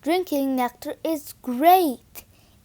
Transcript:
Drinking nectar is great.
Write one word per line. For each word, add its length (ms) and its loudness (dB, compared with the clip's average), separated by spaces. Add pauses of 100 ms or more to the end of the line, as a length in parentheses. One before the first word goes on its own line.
Drinking 540 -2
nectar 480 -6
is 380 -6
great. 840 2 (400)